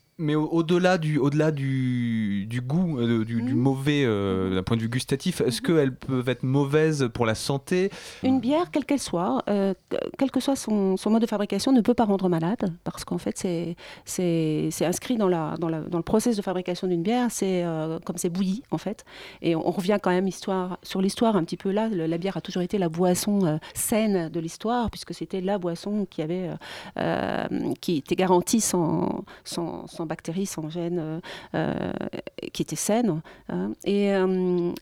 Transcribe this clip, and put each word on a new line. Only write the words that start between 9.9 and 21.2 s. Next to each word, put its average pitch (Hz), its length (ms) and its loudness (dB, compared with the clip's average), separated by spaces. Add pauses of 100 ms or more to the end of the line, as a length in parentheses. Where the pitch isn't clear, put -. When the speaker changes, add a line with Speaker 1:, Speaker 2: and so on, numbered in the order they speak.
Speaker 2:
quel 269 120 2
que 262 120 -2
soit 269 160 0
son, 196 400 2
son - 120 0
mode 220 120 4
de 226 60 2
fabrication, 202 440 0
ne 254 100 8
peut 233 120 6
pas 240 120 4
rendre 196 240 4
malade, 170 440 0 (100)
parce - 220 -8
qu'en 175 120 -4
fait, - 200 -4
c'est, 170 380 -4 (280)
c'est, 160 680 2
c'est - 140 0
inscrit 175 300 0
dans 208 140 2
la, 165 280 0
dans 165 120 -2
la, 160 120 -2
dans 175 180 -4
le 165 40 0
process 220 320 2
de 202 60 -2
fabrication 180 460 -4
d'une 175 140 2
bière, 240 300 0
c'est, 185 320 0
euh, 160 420 -2
comme 175 120 -6
c'est 180 120 -2
bouilli, 190 320 -2 (100)
en 160 60 0
fait. - 280 -8 (360)
Et 165 140 2
on, 160 120 -2
on 175 40 2
revient 202 300 2
quand 185 100 2
même 185 160 2
histoire, 185 560 -4
sur - 180 -4
l'histoire 208 360 2